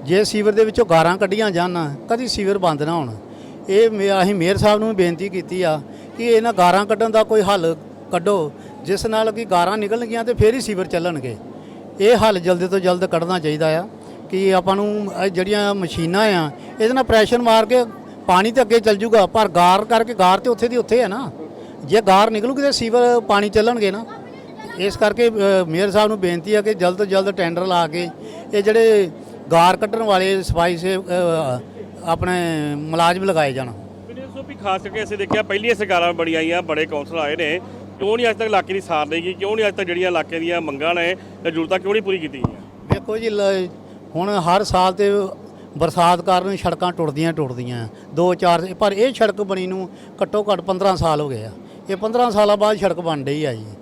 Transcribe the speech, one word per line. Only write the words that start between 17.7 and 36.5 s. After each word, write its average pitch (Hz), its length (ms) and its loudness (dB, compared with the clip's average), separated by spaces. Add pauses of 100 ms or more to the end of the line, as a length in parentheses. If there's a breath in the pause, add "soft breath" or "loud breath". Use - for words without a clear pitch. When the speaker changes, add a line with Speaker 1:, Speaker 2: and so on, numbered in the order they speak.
Speaker 1:
ਪਾਣੀ 190 240 4
ਤੇ 247 100 2
ਅੱਗੇ 233 180 4
ਚੱਲ 214 160 2
ਜੂਗਾ, 208 300 4
ਪਰ 202 220 2
ਗਾਰ 180 380 4
ਕਰਕੇ 226 280 0
ਗਾਰ 185 260 4
ਤੇ 254 100 -2
ਉੱਥੇ 233 180 0
ਦੀ 247 100 0
ਉੱਥੇ 226 240 2
ਹੈ 220 60 2
ਨਾ। 208 240 -6 (540 loud breath)
ਜੇ 185 160 4
ਗਾਰ 202 300 6
ਨਿਕਲੂਗੀ 240 300 -2
ਤੇ 277 100 2
ਸੀਵਰ 240 480 4
ਪਾਣੀ 208 300 2
ਚੱਲਣਗੇ 214 420 2
ਨਾ। 220 140 -8 (720)
ਇਸ 190 200 -4
ਕਰਕੇ, 220 320 2
ਅ, - 20 -4 (360)
ਮੇਅਰ 180 240 0
ਸਾਹਿਬ 208 180 4
ਨੂੰ 214 100 -2
ਬੇਨਤੀ 175 340 -2
ਆ 208 80 4
ਕਿ 214 120 0
ਜਲਦ 180 240 0
ਤੋਂ 208 80 0
ਜਲਦ 196 260 0
ਟੈਂਡਰ 175 340 -2
ਲਾ 175 220 2
ਕੇ 170 200 -6 (460 loud breath)
ਇਹ 208 100 2
ਜਿਹੜੇ 214 460 6 (420 loud breath)
ਗਾਰ 170 260 6
ਕੱਢਣ 220 240 -2
ਵਾਲੇ 190 420 2
ਸਫਾਈ 170 340 0
ਸੇ-, 185 220 -2
ਅ, 165 600 -2 (440)
ਆਪਣੇ 165 260 -2 (440)
ਮੁਲਾਜ਼ਮ 165 480 0
ਲਗਾਏ 160 300 2
ਜਾਣ। 127 140 -6
Speaker 2:
ਮੈਨੂੰ 240 600 -16
ਦੱਸੋ 269 160 -14
ਵੀ - 120 -16
ਖਾਸ 196 260 -2
ਕਰਕੇ 208 220 -6
ਅਸੀਂ 202 140 -8
ਦੇਖਿਆ 196 260 -2
ਪਹਿਲੀਆਂ 208 320 0
ਸਰਕਾਰਾਂ 180 380 0
ਬੜੀਆਂ 165 260 -2
ਆਈਆਂ, 165 220 0